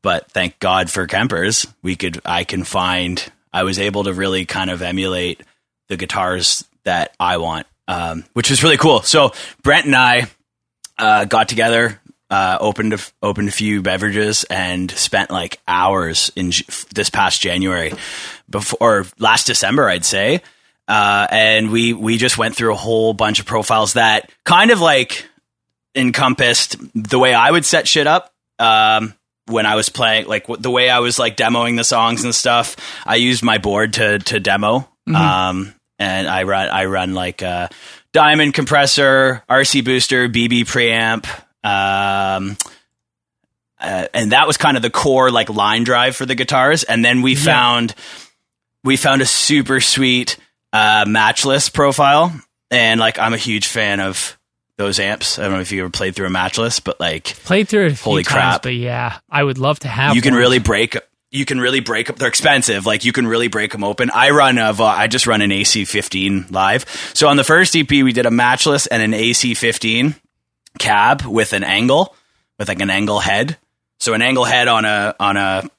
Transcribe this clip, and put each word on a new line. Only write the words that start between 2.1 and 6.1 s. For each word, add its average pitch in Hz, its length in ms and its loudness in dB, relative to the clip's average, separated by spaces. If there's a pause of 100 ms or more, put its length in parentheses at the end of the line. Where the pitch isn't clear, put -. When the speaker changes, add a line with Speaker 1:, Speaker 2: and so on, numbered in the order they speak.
Speaker 1:
I 87 180 -4
can 95 200 -6
find, 90 600 -4 (300)
I 92 100 -2
was 95 160 -4
able 101 260 -2
to 98 80 -4
really 95 320 -2
kind 92 240 -6
of 90 120 -8
emulate 90 600 -4 (460)
the 95 100 -8
guitars 92 680 -4 (180)